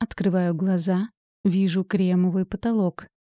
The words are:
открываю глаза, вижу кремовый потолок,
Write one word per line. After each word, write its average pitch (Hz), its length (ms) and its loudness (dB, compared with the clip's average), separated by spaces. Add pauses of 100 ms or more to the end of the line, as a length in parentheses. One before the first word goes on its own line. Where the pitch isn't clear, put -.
открываю 180 560 0
глаза, 185 540 0 (340)
вижу 190 400 2
кремовый 185 600 2
потолок, 202 640 -4 (180)